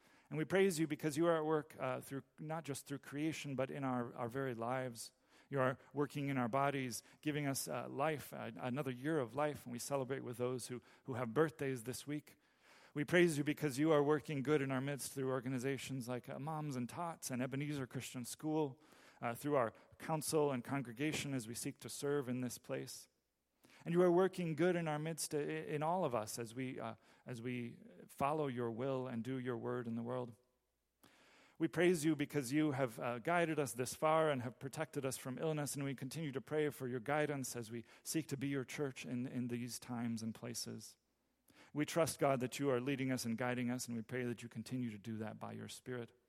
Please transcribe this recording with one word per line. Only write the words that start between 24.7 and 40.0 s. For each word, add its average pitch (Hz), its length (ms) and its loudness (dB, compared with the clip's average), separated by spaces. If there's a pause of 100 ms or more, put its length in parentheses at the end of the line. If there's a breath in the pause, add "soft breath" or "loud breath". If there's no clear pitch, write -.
in 165 120 0
our 151 100 2
midst, 156 360 -2
uh, 151 40 2
i-, 156 300 -2
in 147 140 -2
all 175 240 2
of 123 80 0
us 110 240 -2
as 113 160 -6
we, 127 260 -4
uh, 113 120 -4 (340 soft breath)
as 123 160 -6
we 123 320 -4 (440)
follow 147 280 2
your 120 240 0
will 127 360 0
and 117 160 -2
do 131 160 -2
your 123 180 -2
word 120 300 -2
in 117 100 -2
the 117 60 -2
world. 123 300 -4 (1300 loud breath)
We 165 100 2
praise 175 360 4
you 156 120 4
because 139 360 0
you 151 200 4
have, 127 260 0
uh, 123 220 -2
guided 160 400 2
us 135 120 0
this 120 220 -2
far 156 360 6
and 135 120 2
have 123 160 -6
protected 139 480 -4
us 127 100 -2
from 131 240 -6
illness, 151 360 0
and 143 80 -2
we 139 100 -2
continue 139 380 -6
to 127 80 -4
pray 151 300 0
for 135 180 -4
your 123 100 -2
guidance 143 560 0
as 113 160 -6
we 117 140 -8 (180 loud breath)
seek 156 260 -2
to 143 80 -2
be 139 120 -2
your 139 160 0
church 135 440 -4
in, 127 240 -2
in 123 140 -2
these 120 320 -4
times 117 440 -2